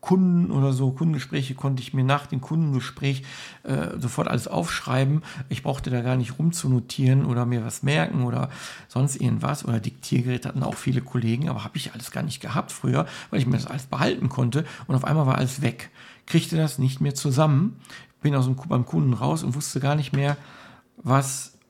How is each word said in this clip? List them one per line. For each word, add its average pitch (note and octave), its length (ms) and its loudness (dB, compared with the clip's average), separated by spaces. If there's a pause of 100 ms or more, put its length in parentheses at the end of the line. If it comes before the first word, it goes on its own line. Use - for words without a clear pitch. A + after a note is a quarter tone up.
Kunden F3+ 500 4
oder C#3 220 4
so, C3 200 2
Kundengespräche C3+ 600 -2
konnte C3 280 -2
ich - 100 -10
mir C3+ 120 2
nach C#3+ 220 2
dem C3+ 140 -4
Kundengespräch, C#3 840 -2 (400)
äh, - 340 -2
sofort B2+ 300 -2
alles - 200 0
aufschreiben. D3 720 0 (260)
Ich - 140 -4
brauchte C3+ 280 -4
da B2 100 0
gar B2+ 160 0
nicht A#2+ 220 -2
rumzunotieren C3+ 880 4
oder B2 200 2
mir A#2+ 200 0
was A#2 180 -8
merken D3 400 2
oder B2 280 -2 (380)
sonst C3 280 0
irgendwas. A#2+ 480 0
Oder A#2 160 0
Diktiergerät B2+ 680 -2
hatten - 160 -2
auch - 140 -2
viele B2+ 240 0
Kollegen, B2 480 -2
aber A2 160 -4
hab - 120 -10
ich C3+ 160 -8
alles A#2 200 -14
gar - 100 -4
nicht - 180 -6
gehabt - 320 -4
früher, C3+ 340 0 (240)
weil - 100 0
ich B2 60 2
mir B2+ 100 2
das - 100 -2
alles - 200 -8
behalten D#3+ 420 0
konnte B2+ 360 0 (220)
und - 80 -2
auf C3 100 2
einmal D3+ 220 2
war C3 120 2
alles C3 220 -2
weg. - 300 -2 (360)
Kriegte E3 300 2
das D#3 220 0
nicht C3 220 2
mehr C#3+ 140 2
zusammen, D3+ 680 2 (400)
bin D3 140 2
aus B2+ 120 4
dem C3 100 2
Ku-, - 120 -12
beim B2 180 2
Kunden D3 260 2
raus C#3 300 0
und B2 120 -2
wusste D3 260 -4
gar C#3 160 2
nicht D3 160 -2
mehr, C#3+ 240 2 (600)
was - 640 0 (120)